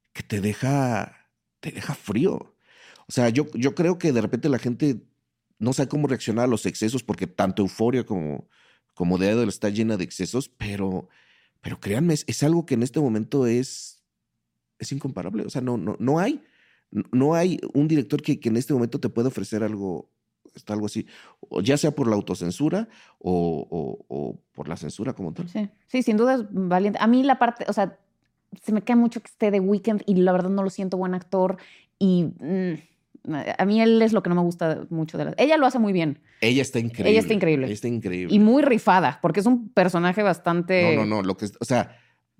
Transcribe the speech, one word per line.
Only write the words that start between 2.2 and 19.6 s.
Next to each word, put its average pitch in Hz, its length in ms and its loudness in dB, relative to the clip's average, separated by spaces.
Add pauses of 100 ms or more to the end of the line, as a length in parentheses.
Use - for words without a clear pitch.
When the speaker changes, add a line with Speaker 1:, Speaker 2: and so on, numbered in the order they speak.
Speaker 1:
O - 40 -18
sea, 120 180 2
yo, 147 240 2
yo 123 200 0
creo 175 240 0
que 160 140 0
de 117 80 2
repente 117 280 -2
la 127 100 2
gente 120 420 -2 (580)
no 120 140 0
sabe 135 160 -2
cómo 143 180 -2
reaccionar 117 380 0
a 127 40 2
los 110 180 0
excesos, 113 360 -2
porque 92 240 -4
tanto 95 360 -2
Euforia 113 420 -2
como, 78 420 -6 (480)
como 90 240 0
The 98 140 2
Idol 117 160 2
está 104 220 -4
llena 110 260 -2
de 90 80 -4
excesos, - 460 -6
pero, 98 580 -6 (540)
pero - 180 -10
créanme, 139 340 0
es, - 120 -4
es - 160 -6
algo 160 240 2
que 139 80 -2
en 117 80 2
este 120 180 -2
momento 120 460 0
es, - 580 -4 (760)
es - 140 -10
incomparable. 139 540 -6
O - 40 -12
sea, 127 120 -6
no, 123 160 -2
no, 95 200 -4
no 139 200 0
hay, 247 260 -2 (460)
no, 107 220 -4
no 139 220 4
hay 170 240 2 (140)
un 147 160 2
director 147 320 0
que, - 180 -2
que 117 120 -2
en 113 80 2
este 139 160 -2
momento 120 260 0
te 120 80 -2
pueda 117 200 0
ofrecer 107 340 -4